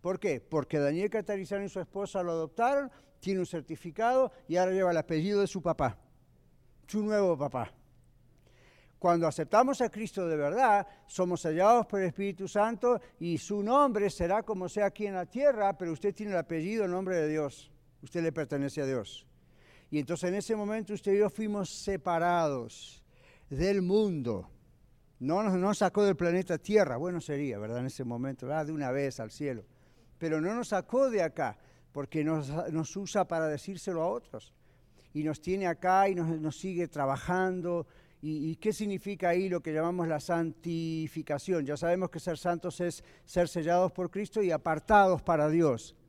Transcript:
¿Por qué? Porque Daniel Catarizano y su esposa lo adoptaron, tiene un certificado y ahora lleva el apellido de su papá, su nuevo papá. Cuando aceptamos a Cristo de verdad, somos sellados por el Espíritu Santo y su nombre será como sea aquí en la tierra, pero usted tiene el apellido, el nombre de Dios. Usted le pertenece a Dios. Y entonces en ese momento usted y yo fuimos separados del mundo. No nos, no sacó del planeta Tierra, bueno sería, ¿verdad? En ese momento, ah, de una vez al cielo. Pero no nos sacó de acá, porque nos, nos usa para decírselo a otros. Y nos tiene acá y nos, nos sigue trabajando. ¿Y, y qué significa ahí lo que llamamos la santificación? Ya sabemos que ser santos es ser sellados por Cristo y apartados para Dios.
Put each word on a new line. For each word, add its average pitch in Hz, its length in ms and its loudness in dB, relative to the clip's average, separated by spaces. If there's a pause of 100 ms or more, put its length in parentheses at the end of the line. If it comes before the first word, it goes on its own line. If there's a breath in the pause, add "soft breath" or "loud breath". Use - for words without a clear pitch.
¿Por 180 200 -4
qué? 147 200 0
Porque 151 380 -2
Daniel 156 320 2
Catarizano 202 540 -4
y 196 40 -6
su 190 120 -8
esposa 190 420 -6
lo 175 80 -2
adoptaron, 233 640 -2 (260 soft breath)
tiene 190 220 -2
un 170 60 -2
certificado 220 840 0 (160 loud breath)
y 156 80 -4
ahora 185 160 4
lleva 185 220 2
el 165 60 2
apellido 175 420 0
de 196 80 2
su 190 120 -6
papá, 143 380 0 (880)
su 214 160 -2
nuevo 202 340 2
papá. 131 360 -4 (1300 soft breath)
Cuando 170 300 4
aceptamos 220 520 2
a 233 100 0
Cristo 196 360 -6
de 160 100 0
verdad, 202 480 4 (220 loud breath)
somos 180 340 -2
sellados 196 460 4
por 202 140 -2
el 185 80 0
Espíritu 196 400 -6
Santo 226 520 2 (200 loud breath)
y 165 180 -2
su 208 240 -4
nombre 220 480 4
será 185 320 0
como 185 260 -6
sea 208 180 0
aquí 202 200 -4
en 196 80 -6
la 180 100 -4
tierra, 214 540 2
pero 170 140 -4
usted 196 200 -2
tiene 208 200 -6
el 180 60 0
apellido, 170 460 -2
el 180 60 0
nombre 185 240 -2
de 156 140 2
Dios. 151 420 -4 (320)
Usted 165 220 -4
le 160 80 0
pertenece 143 500 -4
a 135 40 -2
Dios. 127 380 -4 (640 soft breath)
Y 151 120 -2
entonces 170 280 -4
en 180 60 -2
ese 208 220 -2
momento 214 380 -4
usted 196 200 0
y 202 40 4
yo 208 120 4
fuimos 208 400 -4
separados 165 1300 -2 (440 soft breath)
del 185 340 0
mundo. 175 680 0 (680)
No 165 240 0
nos, 190 100 2
no 185 200 2
sacó 202 280 2
del 196 140 4
planeta 175 420 0
Tierra, 190 380 4
bueno 175 240 -4
sería, 143 400 -4
¿verdad? 110 180 -6
En 123 80 -4
ese 131 160 -8
momento, 123 500 -6
ah, 156 120 -2
de 151 80 -8
una 143 180 -4
vez 135 300 -2
al 110 100 -8
cielo. 131 340 -8 (540 soft breath)
Pero 160 220 0
no 180 140 -2
nos 240 160 -4
sacó 240 380 2
de 220 140 0
acá, 147 340 -2 (360 soft breath)
porque 147 320 -4
nos, 156 240 0 (240)
nos 160 240 -4
usa 196 320 -2
para 160 180 0
decírselo 165 560 -4
a 170 60 0
otros. - 440 -8 (600 soft breath)
Y 151 100 -4
nos 151 180 -2
tiene 190 280 -2
acá 185 400 4
y 190 80 0
nos, 165 120 -2 (120)
nos 156 180 -4
sigue 175 300 -4
trabajando. 175 960 -2 (340 soft breath)
¿Y, 156 300 -4
y 160 60 -6
qué 214 160 -2
significa 196 560 -4
ahí 180 200 2
lo 175 120 -2
que 160 120 -6
llamamos 170 360 0
la 151 100 0
santificación? 165 1500 -2
Ya 143 120 -4
sabemos 175 340 0
que - 80 -10
ser 160 180 -4
santos 175 440 -4
es 175 240 -4 (200 loud breath)
ser 175 240 2
sellados 175 440 2
por 180 180 -4
Cristo 208 320 -2
y 185 80 2
apartados 175 720 6
para 151 260 4
Dios. 151 460 2 (140)